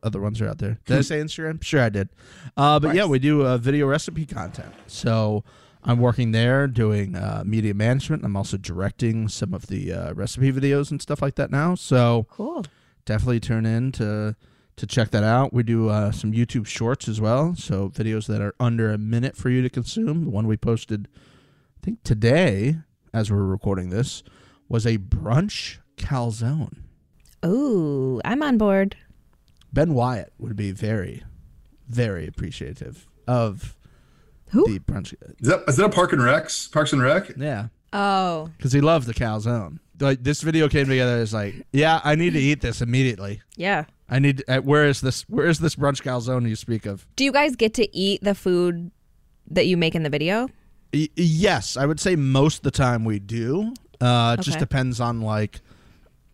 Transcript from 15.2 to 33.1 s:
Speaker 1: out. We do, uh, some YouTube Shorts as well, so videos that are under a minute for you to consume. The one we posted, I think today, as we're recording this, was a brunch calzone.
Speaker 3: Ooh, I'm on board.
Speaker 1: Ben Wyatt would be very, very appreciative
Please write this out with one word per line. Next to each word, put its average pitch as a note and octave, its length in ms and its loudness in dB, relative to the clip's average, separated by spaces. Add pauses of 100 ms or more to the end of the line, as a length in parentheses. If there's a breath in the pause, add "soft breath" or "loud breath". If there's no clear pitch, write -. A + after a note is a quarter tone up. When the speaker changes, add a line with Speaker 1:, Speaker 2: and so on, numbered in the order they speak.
Speaker 1:
out. A#2+ 300 2
We B2 100 2
do, A2+ 260 2
uh, G#2 220 0
some G#2+ 220 -2
YouTube A#2 340 0
Shorts A#2+ 400 -4
as G#2+ 140 -2
well, C3+ 340 2
so G2 340 -4
videos A2 380 -4
that G#2+ 140 -2
are G2+ 180 -4
under A#2 320 2
a G#2+ 60 -2
minute A#2 400 -2
for - 120 -2
you B2+ 120 2
to B2 80 0
consume. D#3+ 560 -2
The - 60 -4
one G#2+ 160 0
we G#2+ 100 2
posted, A2 580 -2
I - 680 -20
think A3+ 180 -6
today, A#2+ 760 2 (360)
as G#2+ 180 0
we're G2+ 140 2
recording F#2+ 460 -2
this, A#2 320 -4 (440 soft breath)
was A2+ 200 -2
a A#2 100 2
brunch A2 800 -2 (200)
calzone. A#2+ 840 -4 (680)
Speaker 3:
Ooh, D#3+ 800 0
I'm C4+ 180 -2
on C4+ 140 2
board. G3 380 2 (800)
Speaker 1:
Ben D#3 200 4
Wyatt B2 440 0
would A#2 180 -8
be G2+ 160 -4
very, G2+ 520 -4 (640)
very A2 400 -2
appreciative - 800 -12 (200)